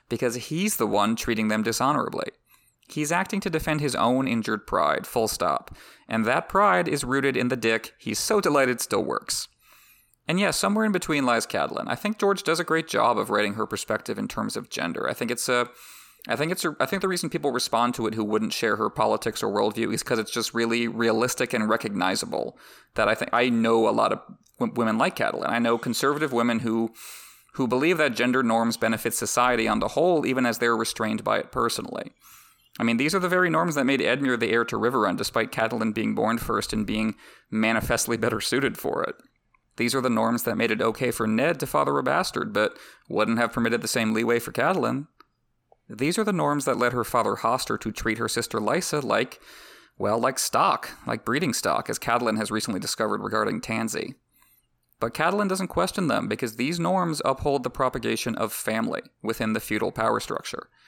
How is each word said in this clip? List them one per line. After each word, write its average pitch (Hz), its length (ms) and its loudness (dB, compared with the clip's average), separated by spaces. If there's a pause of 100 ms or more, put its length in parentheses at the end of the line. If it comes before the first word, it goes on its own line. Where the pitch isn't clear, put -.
because 120 280 -2
he's 170 420 -4
the 113 100 0
one 104 300 2
treating 110 320 0
them 110 120 0
dishonorably. 127 720 0 (560)
He's 151 240 -4
acting 190 300 -2
to 190 80 -2
defend 156 320 0
his 143 140 -2
own - 340 2
injured 110 360 -2
pride, 76 400 2
full 113 220 0
stop. - 480 -2 (320)
And 113 160 0
that 131 240 0
pride 185 400 4
is 143 160 -2
rooted 135 320 0
in 123 140 2
the 127 80 0
dick 113 420 0
he's 107 200 -4
so 214 200 2
delighted 135 400 4
still 101 240 0
works. - 460 -6 (800)
And 170 120 0
yeah, 196 120 2
somewhere 208 340 2
in 214 60 2
between 156 340 0
lies 117 220 2
Catelyn. - 400 -2
I - 80 -2
think 214 240 -4
George 196 240 2
does 160 160 0
a 170 60 -2
great 160 220 0
job 113 300 4
of 104 120 0
writing 104 240 2
her 107 120 -2
perspective 107 520 -4
in 104 100 -4
terms 107 300 -4
of - 120 -10
gender. - 400 -4
I 95 40 -2
think 117 180 -4
it's - 160 -4
a, 123 220 2 (580)
I 117 80 0
think 151 160 0
it's 185 140 -4
a, 151 140 -2
I 143 60 2
think 190 160 -2
the 196 60 0
reason 180 220 -2
people 143 220 -2
respond 120 440 0
to 113 120 0
it - 60 -2
who 110 120 -2
wouldn't 107 260 0
share 107 240 0
her 107 140 0
politics 107 520 0
or 104 120 -2
worldview 107 400 0
is 113 100 -2
'cause 120 160 0
it's 107 120 -4
just 113 220 -4
really 117 340 0
realistic 113 680 0
and 110 160 0
recognizable 98 880 -2 (380)
that 110 120 2
I 110 80 4
think, - 180 -4
I 120 140 4
know 113 400 4
a 107 40 4
lot 107 200 2
of 107 100 -4 (380)
w-, 113 160 -2
women 113 220 2
like 165 180 2
Catelyn. - 340 -2
I 117 100 2
know 117 180 4
conservative 135 560 0
women 117 260 2
who, 113 340 0 (600)
who 135 120 0
believe 139 320 2
that 143 180 2
gender 127 280 2
norms 113 320 2
benefit 113 380 0
society 120 540 2
on 110 120 2
the 101 100 0
whole, 165 360 2
even 127 200 0
as 117 120 0
they're 117 180 2
restrained 110 480 -2
by 104 140 2
it - 160 -6
personally. - 580 -4 (680)
I 117 40 0
mean, 117 140 2
these 147 180 2
are 190 40 2
the 180 100 0
very 180 200 2
norms 160 260 0
that 135 100 0
made 135 160 2
Edmure 127 360 2
the 113 140 0
heir 117 140 2
to 117 120 -4
Riverrun, 107 400 2
despite 113 340 -2
Catelyn 113 420 -2
being 107 200 -2
born 110 240 0
first 107 360 -4
and 107 120 -2
being 107 300 -2 (340)
manifestly 113 680 0
better 107 240 0
suited 131 360 0
for - 260 -4
it. - 120 -6 (600)
These 120 180 2
are 131 60 0
the 127 80 2
norms 113 340 0
that 110 140 -2
made 113 140 2
it 110 100 0
okay 113 300 0
for 113 160 -2
Ned 139 320 2
to 151 80 -2
father 143 300 2
a 139 60 0
bastard, 135 480 0
but 104 260 2 (300)
wouldn't 110 300 2
have 117 160 2
permitted 117 280 0
the 110 60 -6
same 110 260 0
leeway 117 260 2
for - 120 -10
Catelyn. 139 560 0 (840)
These 131 280 0
are 220 60 2
the 208 100 0
norms 147 320 2
that 127 120 2
led 120 160 2
her 120 100 0
father 107 340 2
Hoster 113 420 0
to 110 120 -6
treat 110 260 -2
her 113 100 -2
sister 113 320 -2
Lysa 143 440 0
like, 110 360 0 (580)
well, 104 220 2
like 131 180 2
stock, - 520 0 (180)
like 117 180 -2
breeding 143 280 0
stock, - 360 0
as 110 100 -2
Catelyn 117 380 0
has 107 140 -2
recently 107 280 -2
discovered 104 440 -2
regarding 104 380 0
Tansy. 113 540 -4 (840)
But 117 140 -2
Catelyn 196 340 2
doesn't 185 200 -2
question 180 400 -2
them 117 200 0
because 110 280 -4
these 147 240 -2
norms 170 440 0
uphold 139 400 0
the 127 60 -2
propagation 117 640 -2
of 107 160 -2
family - 500 -2 (200)
within 110 320 -2
the 110 60 0
feudal 107 320 -2
power 113 280 0
structure. - 500 -8 (180)